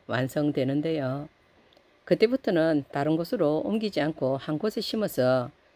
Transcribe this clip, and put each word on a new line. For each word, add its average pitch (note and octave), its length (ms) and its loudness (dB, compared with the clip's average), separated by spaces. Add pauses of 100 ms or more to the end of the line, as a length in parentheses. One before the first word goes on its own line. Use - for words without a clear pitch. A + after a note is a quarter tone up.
완성되는데요. C#3+ 1200 -2 (760)
그때부터는 F3 880 2
다른 D3+ 240 0
곳으로 E3 440 0
옮기지 G#3 420 -2
않고 C#3 360 -2
한 D#3 200 -4
곳에 G#3+ 240 -4
심어서 B2+ 680 0 (240)